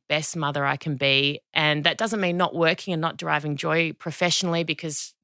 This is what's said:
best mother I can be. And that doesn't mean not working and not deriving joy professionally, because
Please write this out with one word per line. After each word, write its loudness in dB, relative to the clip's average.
best -2
mother -2
I 0
can -4
be. 2
And 2
that 0
doesn't 0
mean 2
not 2
working 2
and 0
not -2
deriving -2
joy 0
professionally, 0
because -4